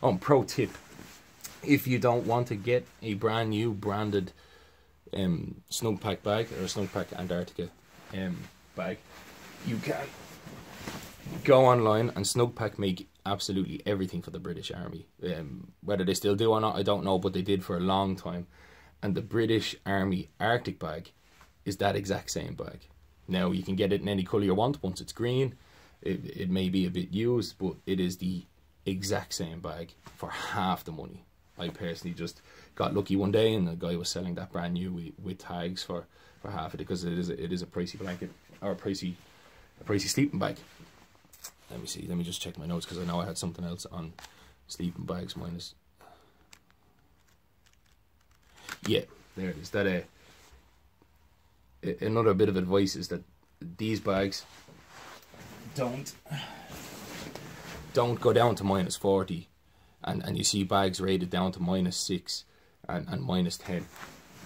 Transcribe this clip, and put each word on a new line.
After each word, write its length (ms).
Oh, 100
and 100
pro 220
tip: 260
if 260
you 120
don't 260
want 220
to 80
get 320
a 140
brand 340
new 240
branded, 580
um, 560
Snugpak 540
bag 300
or 100
a 40
Snugpak 520
Antarctica, 480
um, 240
bag, 200
you 80
can 320
go 220
online, 500
and 80
Snugpak 560
make 300
absolutely 600
everything 360
for 100
the 80
British 320
Army. 340
Um, 500
whether 200
they 120
still 200
do 160
or 100
not, 140
I 60
don't 220
know, 160
but 140
they 100
did 200
for 140
a 40
long 340
time. 320
And 100
the 80
British 540
Army 440
Arctic 400
bag 320
is 120
that 180
exact 360
same 240
bag. 240
Now, 240
you 100
can 140
get 180
it 80
in 60
any 160
colour 220
you 100
want. 260
Once 200
it's 100
green, 440
it, 240
it 240
may 200
be 180
a 20
bit 220
used, 480
but 160
it 140
is 180
the 280
exact 480
same 260
bag 340
for 160
half 520
the 80
money. 340
I 80
personally 480
just 260
got 220
lucky 220
one 160
day, 200
and 140
the 80
guy 220
was 120
selling 260
that 160
brand 220
new 200
with, 280
with 160
tags 460
for, 240
for 80
half 240
of 20
it, 20
because 260
it 160
is 100
a, 140
it 80
is 100
a 60
pricey 320
blanket, 320
or 100
a 40
pricey, 380
a 40
pricey 240
sleeping 320
bag. 180
Let 120
me 40
see, 220
let 100
me 60
just 180
check 160
my 80
notes, 220
'cause 100
I 60
know 160
I 60
had 120
something 260
else 220
on 280
sleeping 380
bags 320
minus. 380
Yeah, 140
there 140
it 80
is. 100
That, 160
uh, 160
a-, 220
another 280
bit 160
of 80
advice 380
is 140
that 120
these 220
bags 460
don't, 360
don't 260
go 140
down 220
to 80
minus 320
forty, 520
and, 200
and 160
you 40
see 200
bags 360
rated 300
down 220
to 80
minus 380
six 480
and, 220
and 120
minus 360
ten. 280